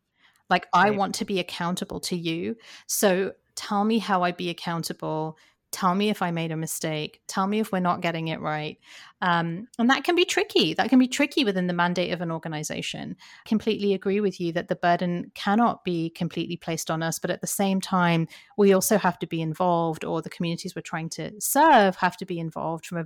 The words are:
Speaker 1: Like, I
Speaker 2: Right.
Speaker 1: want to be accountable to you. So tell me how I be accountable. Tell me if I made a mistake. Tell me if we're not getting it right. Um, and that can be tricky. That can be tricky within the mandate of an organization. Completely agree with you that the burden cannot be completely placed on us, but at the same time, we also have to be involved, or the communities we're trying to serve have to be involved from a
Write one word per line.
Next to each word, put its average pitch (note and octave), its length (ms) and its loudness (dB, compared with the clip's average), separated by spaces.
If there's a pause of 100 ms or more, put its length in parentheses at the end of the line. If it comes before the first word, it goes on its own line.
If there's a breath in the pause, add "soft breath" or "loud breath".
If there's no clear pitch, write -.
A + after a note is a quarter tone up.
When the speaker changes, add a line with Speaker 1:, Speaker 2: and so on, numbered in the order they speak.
(500 soft breath)
Speaker 1:
Like, F3+ 240 2
I F#3 160 6
Speaker 2:
Right. G#3 80 0
Speaker 1:
want G3 180 -2
to A3 100 -6
be G3 140 -2
accountable F3 640 -4
to - 140 -4
you. E3+ 400 -4 (320 loud breath)
So F#3+ 460 2 (220)
tell G3+ 280 -2
me A3 160 2
how F#3 240 0
I F3+ 80 2
be F3 180 -6
accountable. D#3+ 880 -6 (340 soft breath)
Tell F3+ 220 2
me G3+ 160 0
if G3+ 140 -2
I F3 80 0
made E3 200 -2
a D#3+ 60 -4
mistake. D#3 680 -6
Tell F#3+ 180 -2
me G#3 140 0
if A3 120 -2
we're F#3 80 0
not F3+ 220 0
getting E3 280 -2
it D#3 120 -6
right. D3+ 380 -6 (420 loud breath)
Um, E3+ 460 0 (100)
and A#3 140 2
that C#4 120 0
can F4 120 2
be F4+ 100 4
tricky. F4 480 0
That G3 160 0
can C4 80 6
be B3+ 100 6
tricky C#4+ 380 0
within F#3 220 0
the F3+ 60 0
mandate F3 380 0
of F3 100 -4
an E3+ 100 -4
organization. D#3+ 840 -8 (300 loud breath)
Completely G#3 480 0
agree G3 260 0
with G3 220 -2
you E3+ 120 -2
that E3+ 140 -2
the F3+ 80 -2
burden F3 600 0
cannot G3+ 480 2
be E3 260 -2
completely E3+ 480 -4
placed - 320 -6
on D#3+ 140 -2
us, E3 160 -2
but F3+ 100 -4
at - 120 -4
the - 40 -8
same F#3+ 360 0
time, E3+ 460 2 (300 loud breath)
we G3 160 8
also F#3+ 240 4
have F3 220 0
to E3+ 80 -8
be E3 140 -4
involved, E3 640 0
or E3 200 -4
the E3+ 80 -12
communities E3+ 440 -4
we're D#3+ 60 -10
trying D#3+ 280 -8
to F#3 300 -10
serve B3 580 6
have F3+ 200 0
to F#3 80 -8
be E3+ 140 -6
involved D#3+ 480 -6
from F3 100 -6
a E3 80 -4